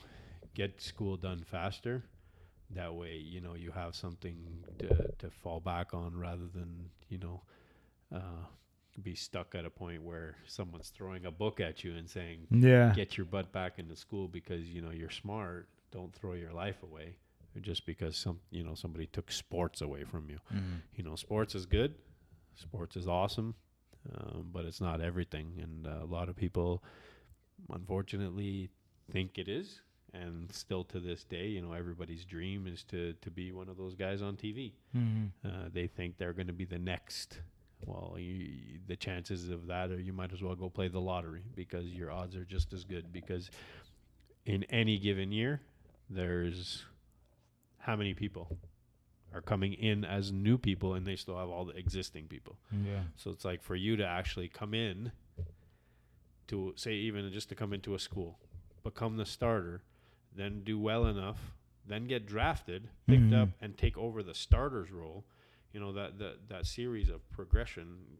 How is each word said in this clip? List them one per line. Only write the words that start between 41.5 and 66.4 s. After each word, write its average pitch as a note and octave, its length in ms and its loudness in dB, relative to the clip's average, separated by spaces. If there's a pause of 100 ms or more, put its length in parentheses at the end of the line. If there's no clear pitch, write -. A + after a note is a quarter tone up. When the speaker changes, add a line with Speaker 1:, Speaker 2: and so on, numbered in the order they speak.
Speaker 1:
because F2+ 320 -4
your F2 240 -6
odds F2+ 240 -4
are F#2 100 -6
just F#2+ 280 0
as F#2 120 -8
good F2 260 -6
because F2+ 380 -6 (960)
in G2+ 200 2
any A2 340 6
given F#2+ 320 2
year, B2 300 2 (480)
there's F2 760 0 (920)
how A2+ 160 0
many G2+ 180 2
people F2 420 -4 (800)
are F2+ 80 -6
coming G2 320 2
in G#2 320 4
as G2 260 0
new G2+ 280 8
people F#2+ 340 4
and F#2 140 0
they F#2+ 100 -2
still F2+ 200 -6
have F#2 120 -2
all F2+ 160 -2
the F2 100 -8
existing F2+ 520 -2
people. - 280 -14 (160)
Speaker 2:
Yeah. G2+ 300 2 (160)
Speaker 1:
So - 140 -6
it's - 120 -8
like F2+ 200 -2
for F#2 120 -2
you G#2 220 4
to G#2 80 2
actually F2+ 420 0
come G#2 280 -6
in A2 360 -2 (1400)
to, F#2+ 300 -2
say, A2+ 160 -2
even G2+ 400 0
just G#2 160 -6
to G2 60 -8
come G2+ 180 -2
into G2 220 -2
a F#2 40 -2
school, F2 380 -4 (460)
become A2 340 -2
the G#2+ 80 0
starter, F#2+ 560 0 (540)
then G2+ 280 -4
do G#2+ 160 0
well A2 280 6
enough, G2+ 460 -2 (320)
then G#2 200 -4
get B2 200 0
drafted, G#2+ 640 0 (200)
picked B2+ 160 12
Speaker 2:
Mm-hmm. A2 180 12
Speaker 1:
up, G#2 80 8 (100)
and G#2 180 -8
take - 200 4
over A2 260 -2
the F2 100 -8
starter's A#2+ 580 6
role. E2+ 340 -10 (480)
You G#2+ 60 -8
know, G2+ 140 -4
that, G2 260 -6
that, G2+ 300 -10